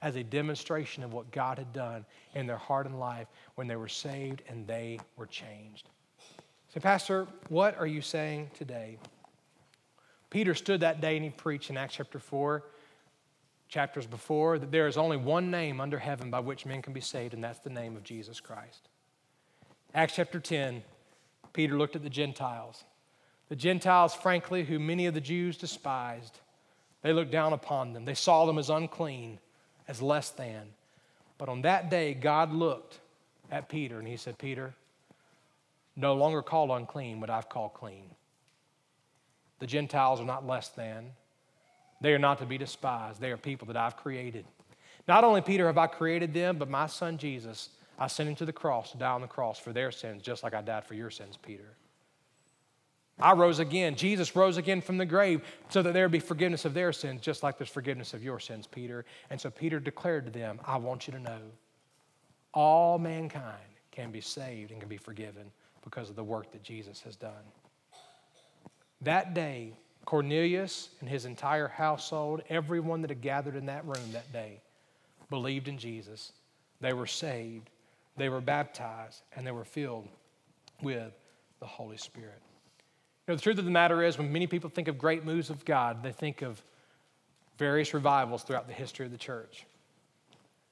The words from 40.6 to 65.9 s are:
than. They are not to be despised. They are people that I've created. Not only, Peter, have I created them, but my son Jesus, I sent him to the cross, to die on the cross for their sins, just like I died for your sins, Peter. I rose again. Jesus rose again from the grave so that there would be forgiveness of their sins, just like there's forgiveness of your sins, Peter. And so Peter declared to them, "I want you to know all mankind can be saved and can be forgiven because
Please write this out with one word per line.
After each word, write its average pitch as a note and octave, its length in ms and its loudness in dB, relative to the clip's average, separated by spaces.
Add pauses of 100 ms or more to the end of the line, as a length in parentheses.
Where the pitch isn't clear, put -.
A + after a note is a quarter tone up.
than. A2+ 440 -10 (880)
They D3+ 100 6
are C#3+ 60 8
not C#3+ 220 6
to C3 60 -6
be C3 120 -4
despised. A#2 640 -4
They C3 100 -4
are A#2 80 -4
people C3+ 300 -8
that A#2 80 -6
I've A#2 200 0
created. B2 480 -8 (640)
Not G#3 160 12
only, G#3+ 160 10
Peter, F#3 260 4
have D#3+ 120 6
I E3 80 8
created E3 480 0
them, F3 240 2
but C#3+ 100 -2
my C#3 200 0
son E3 280 -4
Jesus, B2 540 -8 (280)
I C3 100 0
sent D3+ 200 -2
him D3+ 80 -2
to E3+ 80 -4
the D#3 80 -4
cross, B2 380 -2
to - 80 -14
die B2+ 140 0
on B2 80 0
the B2 80 -10
cross A2+ 300 -2
for A#2+ 140 -10
their B2 200 0
sins, G#2+ 300 -10
just A#2+ 200 -6
like A2+ 100 -4
I A2 80 -2
died G#2+ 240 -4
for - 100 -14
your A2 160 -8
sins, G2 300 -16
Peter. G#2+ 360 -18 (1400)
I D3+ 140 10
rose E3+ 280 8
again. D#3+ 340 2
Jesus F3+ 420 2
rose F#3 220 8
again F3+ 240 0
from F#3 160 -2
the F#3 80 2
grave F3 360 6 (280)
so G3 100 6
that F3 140 2
there F#3 100 8
would F3 80 6
be E3 60 4
forgiveness E3 480 0
of C#3 80 0
their F3 180 2
sins, C3 300 -6
just D3 200 -2
like C#3+ 140 0
there's C3+ 140 -10
forgiveness B2+ 420 -4
of A2 100 -10
your B2 160 -6
sins, A2+ 280 -12
Peter. A#2+ 400 -10 (240)
And C3+ 100 -8
so - 80 -8
Peter D#3 320 -2
declared C#3+ 460 -2
to A#2 40 -8
them, A2+ 360 -8
"I C3+ 100 0
want B2+ 300 -4
you C3+ 80 -10
to C3 60 -10
know A#2 200 -10 (1120)
all E3+ 460 8
mankind D3+ 640 -6 (280)
can A#2 200 -10
be A2 100 -10
saved A#2 500 -10
and A2 100 -14
can G2+ 100 -12
be G#2 80 -10
forgiven G#2 520 -14 (320)
because A2 280 -10